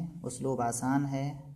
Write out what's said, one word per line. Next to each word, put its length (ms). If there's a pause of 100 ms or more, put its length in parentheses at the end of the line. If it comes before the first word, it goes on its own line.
(240)
उसलूब 400
आसान 440
है, 180 (300)